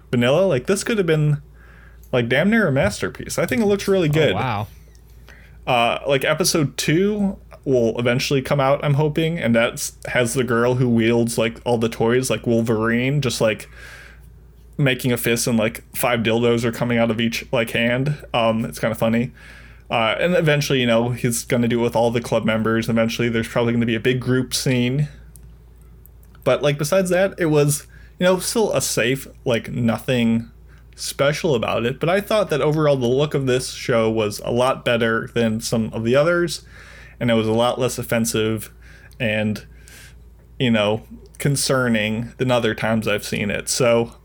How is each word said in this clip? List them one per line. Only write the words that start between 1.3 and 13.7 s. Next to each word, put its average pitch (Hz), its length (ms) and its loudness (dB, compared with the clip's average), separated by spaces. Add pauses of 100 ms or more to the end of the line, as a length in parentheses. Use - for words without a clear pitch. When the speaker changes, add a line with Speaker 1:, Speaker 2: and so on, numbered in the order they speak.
Speaker 1:
like, 120 160 0
damn 151 220 2
near 220 180 2
a 139 40 0
masterpiece. 147 680 -2
I 165 80 0
think 247 160 0
it 208 40 2
looks 202 220 0
really 190 200 2
Speaker 2:
Oh, 147 40 0
Speaker 1:
good. 143 220 2
Speaker 2:
wow. 107 320 -4 (1000)
Speaker 1:
Uh, 117 400 2
like, 135 180 2
episode 156 520 0
two 196 600 0 (280)
will 120 340 2
eventually 127 420 0
come 143 200 0
out, 139 240 2
I'm 147 100 2
hoping, 156 440 0
and 117 160 0
that's, 120 520 0
has 120 280 0
the 131 100 0
girl 120 320 2
who 127 120 2
wields, 117 480 2
like, 117 280 -2
all 123 120 0
the 113 120 0
toys, 120 420 0
like 107 160 -2
Wolverine, 117 760 0
just, 123 200 -2
like, 110 280 0 (1120)